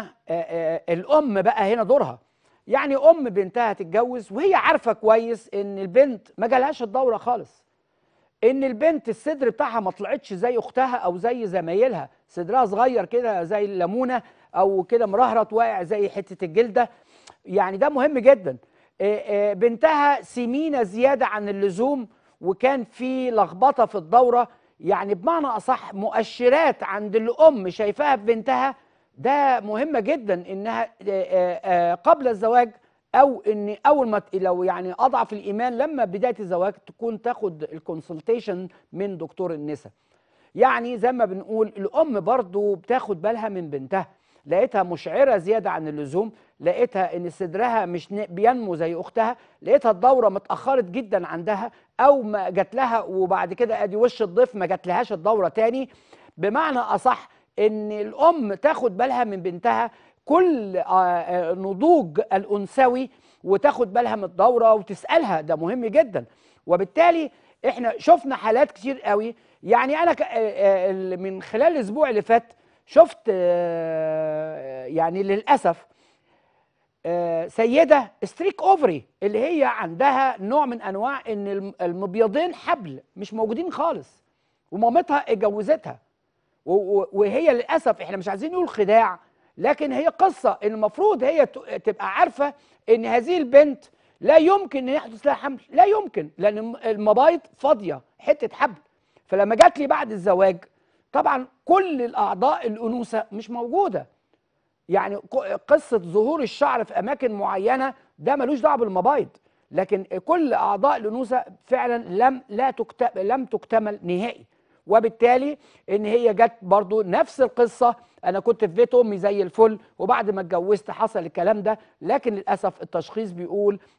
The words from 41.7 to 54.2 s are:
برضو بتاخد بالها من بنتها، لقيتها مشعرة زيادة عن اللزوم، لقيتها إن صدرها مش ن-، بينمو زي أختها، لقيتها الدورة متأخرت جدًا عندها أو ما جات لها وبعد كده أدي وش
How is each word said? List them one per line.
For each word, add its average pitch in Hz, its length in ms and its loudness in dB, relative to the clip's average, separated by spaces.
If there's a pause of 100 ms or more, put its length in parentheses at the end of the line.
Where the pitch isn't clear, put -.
برضو 202 560 0
بتاخد 202 460 -4
بالها 220 280 -4
من 180 200 -8
بنتها، 143 380 -6 (380)
لقيتها 196 380 0
مشعرة 190 540 0
زيادة 190 340 -2
عن 160 160 -6
اللزوم، 151 440 -6 (280)
لقيتها 185 580 -2
إن 175 120 -6
صدرها 196 560 -2
مش 175 260 -10
ن-، 202 140 -6
بينمو 202 500 0
زي 165 200 -4
أختها، 220 400 -4 (260)
لقيتها 240 300 4
الدورة 233 380 4
متأخرت 233 560 -2
جدًا 185 420 -4
عندها 190 440 -6 (280)
أو 269 220 6
ما 208 280 -4
جات 190 260 -2
لها 233 260 0
وبعد 180 520 -2
كده 214 300 -2
أدي 196 120 -4
وش 233 260 0